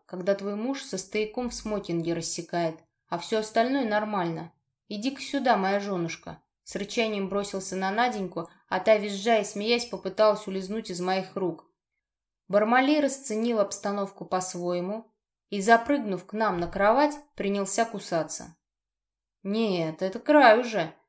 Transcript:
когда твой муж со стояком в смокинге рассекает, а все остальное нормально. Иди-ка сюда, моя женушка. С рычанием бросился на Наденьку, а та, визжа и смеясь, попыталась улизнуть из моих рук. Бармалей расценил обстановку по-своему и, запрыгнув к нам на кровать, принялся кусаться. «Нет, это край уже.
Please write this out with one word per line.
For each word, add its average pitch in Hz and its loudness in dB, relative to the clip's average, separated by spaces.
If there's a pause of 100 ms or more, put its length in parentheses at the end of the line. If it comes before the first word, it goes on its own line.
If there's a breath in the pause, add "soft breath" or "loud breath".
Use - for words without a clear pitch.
когда 185 0
твой 196 -6
муж 254 -4
со 190 -6
стояком 214 -4
в - -10
смокинге 170 -4
рассекает, 165 -4 (300)
а 175 -4
все - -2
остальное 240 2
нормально. 190 -2 (360)
Иди-ка 214 -4
сюда, 254 2
моя 196 2
женушка. 175 -6 (220)
С - -10
рычанием 202 -2
бросился 196 -4
на 190 -2
Наденьку, 202 -2 (200 loud breath)
а 190 0
та, 214 6
визжа 202 2
и 202 0
смеясь, 233 -2
попыталась 202 2
улизнуть 190 -6
из 175 -4
моих 185 -2
рук. 180 -4 (800)
Бармалей 247 4
расценил 233 0
обстановку 202 -2
по-своему 180 -4 (400)
и, 202 -4
запрыгнув 226 4
к - -16
нам 208 0
на 170 -2
кровать, 240 4 (180)
принялся 202 0
кусаться. - -4 (880)
«Нет, 190 0
это 190 -4
край 247 6
уже. 214 -2 (140)